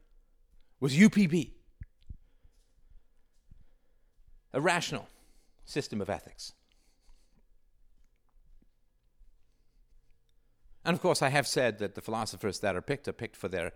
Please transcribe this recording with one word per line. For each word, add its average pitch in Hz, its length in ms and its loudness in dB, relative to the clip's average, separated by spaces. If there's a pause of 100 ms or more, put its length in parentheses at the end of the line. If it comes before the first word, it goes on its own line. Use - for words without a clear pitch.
(800)
was 135 180 2
U 208 120 12
P 196 180 4
B. 151 260 0 (3000)
A 135 80 0
rational 160 480 -2 (560)
system 123 340 -6
of 95 100 -4
ethics. - 440 -8 (4000)
And 170 120 0
of - 60 -8
course, 170 200 2
I 143 80 2
have 143 160 2
said 120 320 0
that 101 160 -6
the - 80 -12
philosophers 110 600 -6
that 98 140 0
are 90 60 -2
picked - 260 -6
are 92 60 -6
picked - 220 -12
for - 120 -8
their 87 280 -4